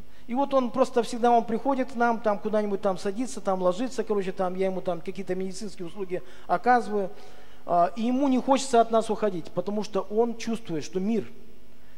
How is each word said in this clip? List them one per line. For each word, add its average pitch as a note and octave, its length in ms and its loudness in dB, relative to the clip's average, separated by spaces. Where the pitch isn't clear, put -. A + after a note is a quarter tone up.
И A#3 80 -4
вот C4+ 200 0
он B3 160 4
просто B3 320 2
всегда, A#3+ 280 2
он A#3 140 6
приходит B3+ 480 0
к - 20 -6
нам, A#3 260 2
там G#3 180 2
куда-нибудь G#3 440 0
там F#3+ 160 0
садится, G#3 420 -4
там F#3+ 220 0
ложится, G3+ 420 0
короче, G3 280 0
там F#3 220 -2
я F#3+ 120 0
ему F#3 140 -2
там F3 200 -2
какие-то F#3+ 340 -4
медицинские F#3 540 -4
услуги F#3 340 -6
оказываю. G3+ 640 2
А, F3 280 4
и A3+ 60 -2
ему B3+ 260 2
не B3+ 100 4
хочется A#3+ 420 4
от A3+ 120 4
нас A3 180 2
уходить, F#3+ 400 -2
потому G#3 320 -2
что F#3+ 200 -2
он A3+ 340 0
чувствует, F#3 480 -4
что - 160 -4
мир. G#3 280 0